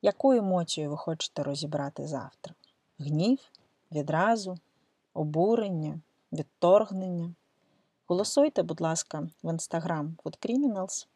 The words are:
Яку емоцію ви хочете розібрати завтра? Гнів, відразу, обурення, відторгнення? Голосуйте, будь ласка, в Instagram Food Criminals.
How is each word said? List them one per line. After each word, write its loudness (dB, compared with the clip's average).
Яку 4
емоцію 2
ви -4
хочете -4
розібрати -4
завтра? -10
Гнів, 2
відразу, 0
обурення, 0
відторгнення? 2
Голосуйте, 2
будь -4
ласка, -4
в -4
Instagram -4
Food -10
Criminals. -2